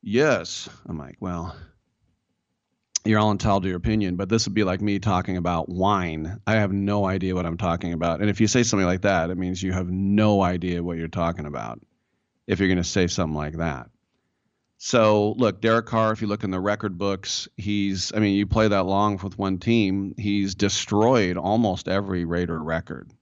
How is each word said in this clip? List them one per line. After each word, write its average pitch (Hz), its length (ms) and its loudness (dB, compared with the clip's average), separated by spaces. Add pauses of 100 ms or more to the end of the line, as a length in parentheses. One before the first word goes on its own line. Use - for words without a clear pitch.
"Yes." 110 600 0 (160)
I'm 80 140 -8
like, 69 200 -14
Well, 90 380 -8 (1500)
you're 107 160 4
all 107 120 4
entitled 98 320 2
to 95 40 -2
your 92 80 -2
opinion, 101 400 0
but 92 120 -4
this 110 180 2
would 101 80 -6
be 104 100 4
like 87 160 0
me 101 180 0
talking 92 380 0
about 85 320 -2
wine. 90 760 -2
I 107 80 2
have 104 180 2
no 98 320 0
idea 92 300 -2
what 90 100 0
I'm 85 140 -4
talking 85 340 -2
about. 82 280 -2
And 104 100 2
if 98 100 0
you 113 60 6
say 120 160 4
something 98 240 2
like 92 160 0
that, 90 280 2
it 92 60 -4
means 90 260 -4
you 92 100 -2
have 92 180 -2
no 98 520 4
idea 90 400 0
what 85 140 -4
you're 82 120 -6
talking 82 360 -2
about 58 360 -10 (680)
if 90 140 0
you're 98 80 4
gonna 92 140 2
say 90 240 0
something 80 300 -2
like 76 220 -6
that. 71 320 -6 (880)
So, 107 540 4
look, 107 280 0
Derek 113 260 2
Carr, 110 260 2
if 110 80 -6
you 113 60 -4
look 104 180 -4
in 98 60 -2
the 92 100 -2
record 101 380 -2
books, 98 580 -4
he's, 101 580 -2
I 107 40 0
mean, 101 160 4
you 101 120 2
play 110 220 4
that 98 160 2
long 98 380 0
with 95 160 -10
one 95 200 -2
team, 98 600 0
he's 101 360 -2
destroyed 104 840 2
almost 98 520 0
every 95 360 -2
Raider 85 380 -2
record. 80 480 -6 (120)